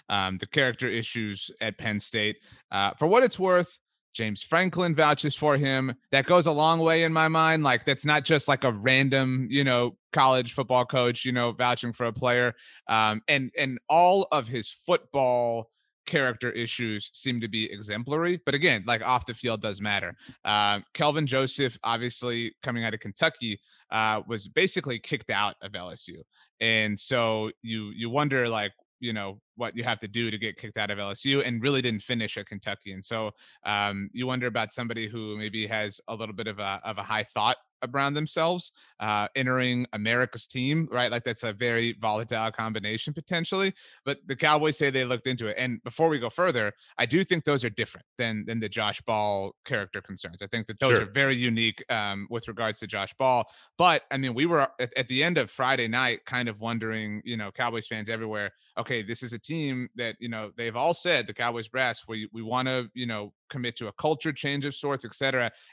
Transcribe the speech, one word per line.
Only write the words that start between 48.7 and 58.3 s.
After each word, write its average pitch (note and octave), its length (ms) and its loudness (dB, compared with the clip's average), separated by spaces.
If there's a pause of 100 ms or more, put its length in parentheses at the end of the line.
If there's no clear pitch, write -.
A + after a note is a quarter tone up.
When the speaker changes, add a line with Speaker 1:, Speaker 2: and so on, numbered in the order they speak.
Speaker 1:
Ball G#2 520 -2 (120)
character G2+ 340 -4
concerns. F#2 420 -12
I G2+ 60 -8
think A2+ 200 -4
that G#2+ 120 -10
those C3+ 160 6
Speaker 2:
Sure. G#2+ 80 4
Speaker 1:
are G2+ 80 -10
very C3+ 240 2
unique, A2+ 560 0
um, G2+ 380 -2
with A#2 180 -8
regards A2 320 -4
to G#2+ 80 -10
Josh G2 280 -6
Ball. B2+ 300 2 (320)
But, E3+ 320 6
I C3+ 80 -2
mean, C3 160 -2
we C3 120 2
were E3 160 4 (180)
at, B2 160 -4
at B2 140 -2
the C3 120 2
end E3+ 160 2
of A#2 140 0
Friday B2+ 380 0
night A#2+ 360 0
kind B2 220 -2
of G#2+ 140 -8
wondering, A2 640 -4
you A#2 100 -6
know, G2+ 160 -8
Cowboys A#2 340 -4
fans G#2+ 240 -8
everywhere, G#2+ 420 -6 (260)